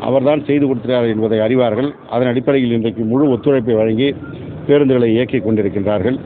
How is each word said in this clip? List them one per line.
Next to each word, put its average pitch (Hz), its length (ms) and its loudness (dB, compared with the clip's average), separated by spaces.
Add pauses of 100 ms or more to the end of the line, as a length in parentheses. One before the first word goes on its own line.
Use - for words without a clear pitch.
அவர்தான் 135 440 0
செய்து 143 220 0
கொடுக்கிறார் 120 420 0
என்பதை 110 300 0
அறிவார்கள். 120 520 0 (200)
அதன் 123 180 0
அடிப்படையில் 127 440 0
இன்றைக்கு 113 320 -2
முழு 123 240 0
ஒத்துழைப்பை 123 460 0
வழங்கி 113 400 0 (520)
பேருந்துகளை 135 420 4
இயக்கிக் 113 400 0
கொண்டிருக்கின்றார்கள். 104 760 0